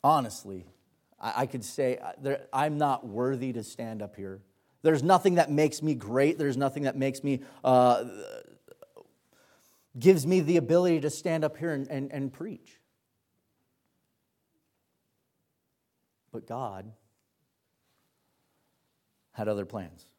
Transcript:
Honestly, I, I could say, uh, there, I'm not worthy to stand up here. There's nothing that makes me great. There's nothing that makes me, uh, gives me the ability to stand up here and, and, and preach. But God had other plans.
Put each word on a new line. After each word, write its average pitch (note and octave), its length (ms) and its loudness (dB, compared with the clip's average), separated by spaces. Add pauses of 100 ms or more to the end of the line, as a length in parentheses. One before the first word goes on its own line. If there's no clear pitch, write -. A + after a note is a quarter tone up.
Honestly, G#2+ 600 0 (540)
I, A2 220 -8
I C3+ 40 0
could B2 180 -8
say, B2+ 340 -2
uh, - 220 -12
there, C3+ 320 -6
I'm D3 280 -2
not C#3 260 0
worthy B2 480 -4
to A#2 100 -6
stand A2+ 380 -10
up G2+ 140 -10
here. F#2+ 260 -12 (400)
There's D3+ 220 4
nothing F3+ 320 6
that D3+ 160 4
makes D3+ 320 2
me D#3 100 0
great. C3 460 0
There's C#3+ 180 0
nothing C#3 260 -2
that C3+ 120 0
makes C3+ 280 -2
me, C3+ 180 0 (220)
uh, B2 420 6 (1900)
gives D#3 260 6
me F#3 140 4
the E3 180 2
ability E3 440 2
to D3 100 -2
stand D#3+ 320 -4
up D#3 120 -2
here E3 160 -6
and, C3+ 160 -4
and, C#3 240 -8
and C#3 220 -6
preach. - 460 -16 (3500)
But - 160 -14
God A2 440 -10 (2500)
had G#2+ 140 -6
other G2+ 180 -2
plans. E2+ 380 -12 (160)